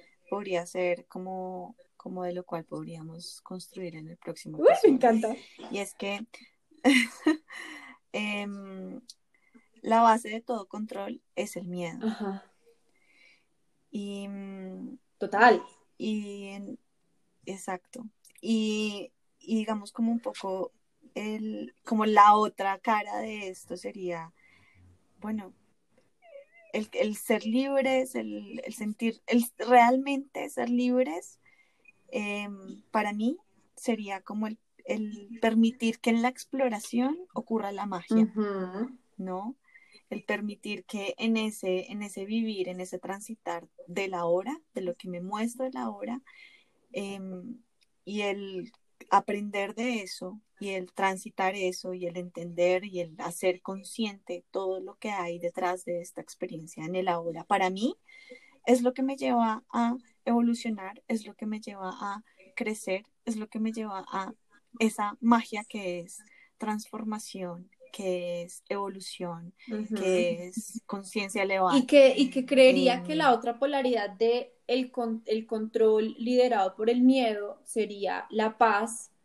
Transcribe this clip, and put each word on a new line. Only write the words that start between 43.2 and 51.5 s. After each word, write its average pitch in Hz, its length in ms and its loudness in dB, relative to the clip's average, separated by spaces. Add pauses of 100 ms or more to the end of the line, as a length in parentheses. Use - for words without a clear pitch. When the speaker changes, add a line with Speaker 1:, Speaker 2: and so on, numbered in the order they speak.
Speaker 1:
de 190 200 -4
la 175 180 -2
hora, 190 360 0 (140)
de 196 60 -6
lo 175 140 -4
que - 140 -14
me 175 120 -8
muestra 226 520 -4
la 254 160 -6
hora, 214 320 -8 (720)
em, 190 640 -10 (480)
y 208 160 -4
el 196 500 -4 (400)
aprender 202 640 0
de 233 260 -2
eso, 185 380 -12 (200)
y 202 100 -8
el 185 240 -6
transitar 190 600 -2